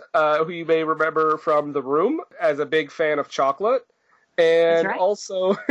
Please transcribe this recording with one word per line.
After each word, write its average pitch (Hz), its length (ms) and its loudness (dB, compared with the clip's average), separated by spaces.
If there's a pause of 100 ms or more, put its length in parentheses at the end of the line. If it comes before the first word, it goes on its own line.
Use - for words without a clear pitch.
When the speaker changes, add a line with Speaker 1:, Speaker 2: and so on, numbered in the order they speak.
(120)
Speaker 1:
uh, 156 320 2
who 180 80 -6
you 170 140 -10
may 160 180 2
remember 156 540 0
from 147 340 0
The 143 100 -4
Room 170 380 0 (180)
as 151 200 0
a 147 80 -2
big 156 260 -2
fan 151 260 0
of 139 120 -6
chocolate. 190 560 0 (500)
And 165 500 4
Speaker 2:
That's - 20 -
right. 220 100 -4
Speaker 1:
also, 190 580 -2 (140)